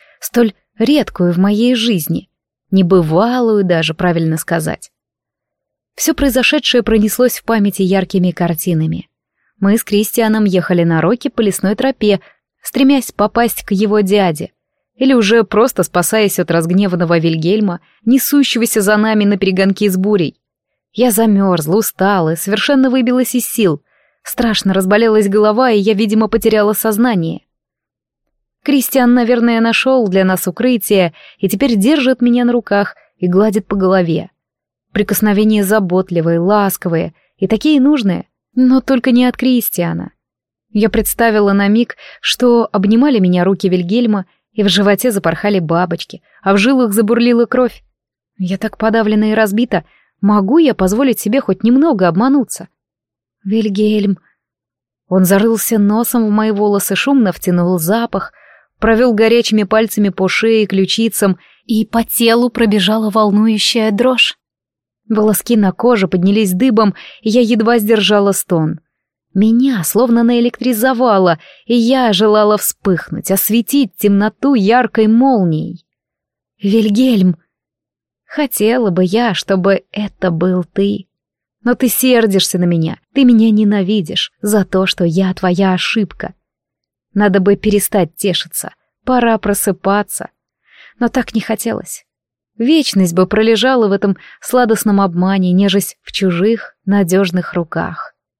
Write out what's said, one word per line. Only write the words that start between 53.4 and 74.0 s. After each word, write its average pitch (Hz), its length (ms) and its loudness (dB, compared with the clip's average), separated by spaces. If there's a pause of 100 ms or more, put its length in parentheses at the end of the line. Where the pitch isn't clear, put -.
Вильгельм. 208 760 0 (880)
Он 185 180 2
зарылся 214 540 0
носом 220 480 0
в 208 40 -2
мои 214 200 0
волосы, 202 460 -2
шумно 254 340 0
втянул 175 480 -2
запах, 196 540 -4 (480)
провел 226 340 2
горячими 220 480 2
пальцами 214 460 0
по 190 180 -2
шее, 220 400 0
ключицам, 196 720 -2 (260)
и 220 220 -2
по 233 160 -2
телу 233 480 0
пробежала 214 600 0
волнующая 214 840 0
дрожь. 240 460 0 (720)
Волоски 214 480 0
на 202 140 2
коже 214 380 0
поднялись 190 440 2
дыбом, 214 440 2 (260)
и 220 80 -2
я 240 100 4
едва 233 380 2
сдержала 208 540 2
стон. 160 480 -2 (540)
Меня 226 500 2
словно 233 380 2
наэлектризовало, 233 1160 0 (280)
и 233 80 -2
я 240 380 2
желала 208 460 2
вспыхнуть, - 720 -6
осветить 226 640 -2
темноту 208 580 0